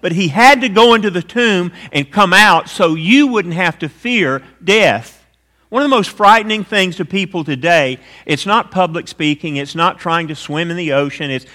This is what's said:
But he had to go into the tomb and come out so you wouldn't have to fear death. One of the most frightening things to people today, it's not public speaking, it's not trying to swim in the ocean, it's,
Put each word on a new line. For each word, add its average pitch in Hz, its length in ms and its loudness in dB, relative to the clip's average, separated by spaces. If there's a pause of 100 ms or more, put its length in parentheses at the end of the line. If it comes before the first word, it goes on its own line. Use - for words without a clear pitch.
But 180 100 -4
he 175 160 -2
had 240 320 4
to 262 80 -2
go 226 280 4
into 214 140 0
the 170 140 -4
tomb 196 480 -2 (220)
and 143 180 -4
come 190 220 2
out 190 340 4
so 165 280 0
you 233 320 2
wouldn't 202 260 -4
have 175 260 -4
to 160 80 -8
fear 175 560 -4 (180)
death. 165 600 0 (480)
One 240 120 -2
of 285 80 0
the 269 60 2
most 208 160 0
frightening 214 520 2
things 185 340 -2
to 180 80 -6
people 185 380 -6
today, 143 560 0 (260)
it's 151 200 -4
not 214 260 0
public 175 360 -2
speaking, 151 500 -4
it's 143 180 -10
not 170 240 0
trying 165 280 -4
to 151 80 -12
swim 160 360 -6
in 170 60 -8
the 160 160 -4
ocean, 143 380 -4
it's, 127 240 -8